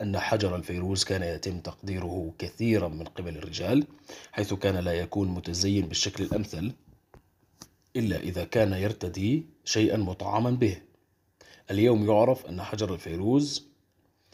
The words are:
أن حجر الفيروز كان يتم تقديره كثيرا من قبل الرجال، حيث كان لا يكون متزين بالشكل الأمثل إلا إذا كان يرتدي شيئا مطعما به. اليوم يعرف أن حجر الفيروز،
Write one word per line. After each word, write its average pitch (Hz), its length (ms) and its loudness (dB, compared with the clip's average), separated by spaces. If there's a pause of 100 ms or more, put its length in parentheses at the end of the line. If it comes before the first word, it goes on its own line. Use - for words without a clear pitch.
أن 98 180 -2
حجر 101 360 0
الفيروز 90 480 -2
كان 95 200 -2
يتم 87 360 -6
تقديره 90 800 -6
كثيرا 101 480 2
من 80 180 -8
قبل 85 320 -10
الرجال، 87 500 0 (440)
حيث 104 220 -2
كان 98 220 0
لا 87 180 0
يكون 87 340 0
متزين 90 580 0
بالشكل 95 380 -2
الأمثل 98 480 -4 (1200)
إلا 113 240 0
إذا 90 240 -4
كان 104 300 2
يرتدي 101 720 0 (200)
شيئا 110 320 4
مطعما 101 540 0
به. 120 260 2 (960)
اليوم 107 380 6
يعرف 117 360 4
أن 90 160 -8
حجر 101 320 -4
الفيروز، 107 720 0 (680)